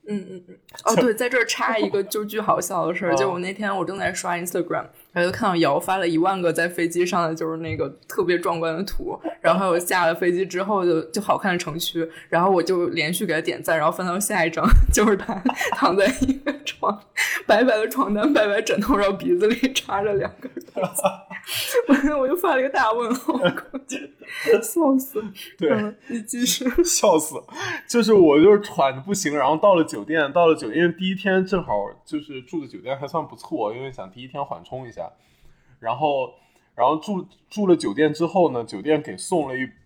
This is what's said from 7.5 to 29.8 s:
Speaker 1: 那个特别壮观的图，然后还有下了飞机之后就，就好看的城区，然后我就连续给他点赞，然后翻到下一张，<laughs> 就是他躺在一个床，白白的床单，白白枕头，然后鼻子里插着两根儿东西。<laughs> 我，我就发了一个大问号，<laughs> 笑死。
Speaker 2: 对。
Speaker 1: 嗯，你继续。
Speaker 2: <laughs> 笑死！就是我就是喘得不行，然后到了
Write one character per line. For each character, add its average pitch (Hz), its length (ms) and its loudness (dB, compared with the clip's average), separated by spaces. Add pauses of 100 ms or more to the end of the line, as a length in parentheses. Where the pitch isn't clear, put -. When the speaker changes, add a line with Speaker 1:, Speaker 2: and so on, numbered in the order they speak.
Speaker 1:
那 160 180 -8
个 143 120 -4 (200)
特 202 160 -2
别 175 120 2
壮 170 220 -2
观 165 180 -2
的 180 60 -4
图， 185 340 -6 (240)
然 165 140 4
后 190 60 0
还 196 60 0
有 175 120 2
下 175 280 0
了 165 80 2
飞 175 180 0
机 185 120 0
之 180 200 -4
后 196 200 0
就， 160 160 2 (120)
就 202 100 -4
好 - 160 0
看 190 140 -2
的 175 60 0
城 160 200 -8
区， 165 320 -4 (180)
然 170 140 2
后 196 80 4
我 180 100 4
就 175 280 0
连 165 260 -2
续 214 100 -4
给 170 80 -2
他 156 80 0
点 160 220 -6
赞， 165 160 0
然 151 80 2
后 170 100 2
翻 185 80 -6
到 180 140 -2
下 202 260 0
一 165 60 0
张， 165 160 -2 (120)
<laughs> - 140 6
就 - 140 4
是 202 100 4
他 196 180 -6 (420)
躺 190 200 0
在 233 100 4 (160)
一 262 160 0
个 285 140 -6 (120)
床， - 360 -4 (460)
白 220 160 4
白 247 140 4
的 220 120 0
床 240 240 -2
单， 214 200 0
白 214 160 2
白 196 120 0
枕 202 200 0
头， 233 160 0
然 202 120 2
后 196 80 0
鼻 175 200 0
子 196 100 2
里 247 260 0
插 - 300 -4
着 208 120 0
两 170 140 -2 (120)
根 254 100 -14
儿 - 40 -20 (200)
东 285 100 -2
西。 - 180 -6 (400)
<laughs> - 680 0
我， 294 100 -2
我 262 80 2
就 294 60 2
发 359 200 0
了 262 60 2
一 - 20 0
个 269 80 0
大 254 220 2
问 233 220 -2
号， 269 240 -4
<laughs> - 1200 -2
笑 277 340 2
死。 233 260 -4 (360)
Speaker 2:
对。 240 120 2
Speaker 1:
嗯， 214 260 0 (120)
你 233 140 -8
继 247 240 -4
续。 - 180 -2 (100)
Speaker 2:
<laughs> 349 80 4
笑 202 360 4
死！ 151 180 -4 (520)
就 240 140 2
是 214 120 6
我 156 260 8
就 196 120 10
是 202 80 6
喘 139 340 0
得 131 60 -10
不 190 120 -6
行， 151 240 -2
然 135 120 2
后 156 80 4
到 196 180 6
了 165 80 6